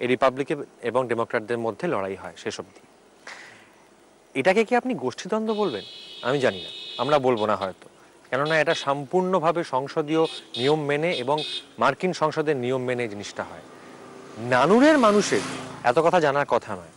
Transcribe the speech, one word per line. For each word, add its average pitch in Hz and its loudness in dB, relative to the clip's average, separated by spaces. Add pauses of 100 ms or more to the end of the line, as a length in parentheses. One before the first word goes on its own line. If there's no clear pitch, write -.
এই 123 -4
রিপাবলিক 131 2 (340)
এবং 120 -2
ডেমোক্র্যাটদের 117 -2
মধ্যে 113 -4
লড়াই 98 -2
হয় 87 -14 (100)
শেষ - -8
অবধি। - -16 (1600)
এটাকে 190 4
কি 247 0
আপনি 247 0
গোষ্ঠীদ্বন্দ্ব 220 -4
বলবেন? 156 -4 (380)
আমি 131 0
জানি 110 2
না, - -10
আমরা 147 2
বলবো 123 2
না 107 2
হয়তো, 92 -8 (420)
কেননা 156 0
এটা 156 2
সম্পূর্ণভাবে 165 0
সংসদীয় 147 0 (360)
নিয়ম 147 2
মেনে 147 0
এবং 139 -2 (400)
মার্কিন 139 2
সংসদের 151 0
নিয়ম 127 -2
মেনে 123 -2
জিনিসটা 101 -10
হয়। 87 -12 (840)
নানুরের 226 6
মানুষের 208 4 (440)
এত 123 4
কথা 170 4
জানার 143 2
কথা 113 0
নয় 85 -14